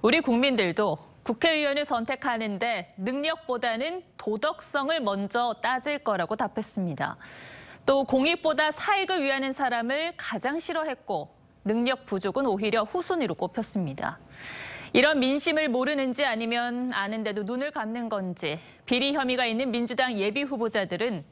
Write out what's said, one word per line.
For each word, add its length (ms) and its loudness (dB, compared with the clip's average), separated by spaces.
우리 200 6
국민들도 880 2
국회의원을 640 2
선택하는데 1120 -2
능력보다는 1040 -2
도덕성을 840 -2
먼저 640 0
따질 380 0
거라고 340 0
답했습니다. 840 -4
또 180 4
공익보다 680 2
사익을 520 0
위하는 300 0
사람을 640 -2
가장 420 -4
싫어했고 760 -4
능력 420 2
부족은 400 0
오히려 360 2
후순위로 540 -2
꼽혔습니다. 840 -4
이런 280 6
민심을 480 2
모르는지 560 0
아니면 680 0
아는데도 520 -2
눈을 260 -2
감는 380 -4
건지 500 -4
비리 300 2
혐의가 320 2
있는 240 0
민주당 480 0
예비 240 0
후보자들은 880 -2